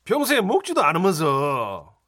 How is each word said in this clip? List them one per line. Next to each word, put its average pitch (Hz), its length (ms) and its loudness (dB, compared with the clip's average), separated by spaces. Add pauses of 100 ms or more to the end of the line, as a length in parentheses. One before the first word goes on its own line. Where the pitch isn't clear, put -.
평소에 277 380 0
먹지도 311 400 0
않으면서. 143 1040 0 (200)